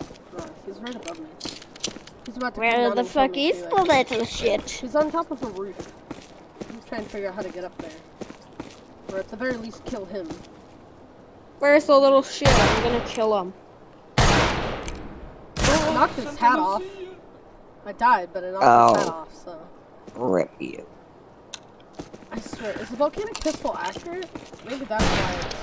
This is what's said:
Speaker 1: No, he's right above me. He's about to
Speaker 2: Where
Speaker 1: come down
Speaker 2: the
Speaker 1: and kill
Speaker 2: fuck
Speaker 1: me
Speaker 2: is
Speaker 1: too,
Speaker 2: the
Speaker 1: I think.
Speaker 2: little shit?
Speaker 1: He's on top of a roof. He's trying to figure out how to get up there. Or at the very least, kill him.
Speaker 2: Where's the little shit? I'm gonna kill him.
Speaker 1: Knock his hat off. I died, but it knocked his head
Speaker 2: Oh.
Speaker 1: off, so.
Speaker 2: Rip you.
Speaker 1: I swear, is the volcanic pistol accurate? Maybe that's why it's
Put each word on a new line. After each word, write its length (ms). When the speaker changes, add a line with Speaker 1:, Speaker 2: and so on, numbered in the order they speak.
Speaker 1:
No, 80
he's 120
right 160
above 240
me. 80
He's 100
about 180
to 60
Speaker 2:
Where 120
Speaker 1:
come 80
down 140
Speaker 2:
the 60
Speaker 1:
and 80
kill 140
Speaker 2:
fuck 100
Speaker 1:
me 160
Speaker 2:
is 140
Speaker 1:
too, 60
Speaker 2:
the 80
Speaker 1:
I 80
think. 260
Speaker 2:
little 160
shit? 440
Speaker 1:
He's 240
on 160
top 200
of 120
a 40
roof. 300
He's 120
trying 200
to 40
figure 200
out 60
how 80
to 60
get 160
up 140
there. 120
Or 80
at 100
the 80
very 200
least, 300
kill 180
him. 240
Speaker 2:
Where's 280
the 120
little 240
shit? 260
I'm 340
gonna 240
kill 340
him. 120
Speaker 1:
Knock 580
his 220
hat 220
off. 240
I 80
died, 400
but 120
it 80
knocked 440
his 80
head 100
Speaker 2:
Oh. 80
Speaker 1:
off, 120
so. 240
Speaker 2:
Rip 360
you. 260
Speaker 1:
I 100
swear, 400
is 100
the 60
volcanic 440
pistol 380
accurate? 520
Maybe 160
that's 200
why 280
it's 140